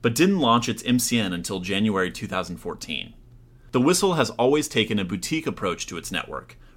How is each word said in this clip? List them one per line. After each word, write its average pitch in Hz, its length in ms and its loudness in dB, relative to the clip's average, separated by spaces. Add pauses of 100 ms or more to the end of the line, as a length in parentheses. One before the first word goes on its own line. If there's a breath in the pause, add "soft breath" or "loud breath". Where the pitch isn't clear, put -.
but 117 140 0
didn't 185 240 4
launch 117 300 4
its 110 140 -4
M 123 160 2
C 120 200 0
N 95 140 -2
until 87 260 -4
January 95 520 0
two - 160 -10
thousand 90 300 -6
fourteen. - 560 -10 (580 soft breath)
The 127 100 2
Whistle 175 320 4
has 147 180 2
always 143 360 2
taken 113 320 0
a 95 60 -2
boutique 101 420 -4
approach 92 400 -4
to 85 100 -10
its - 140 -10
network, - 460 -8 (200 soft breath)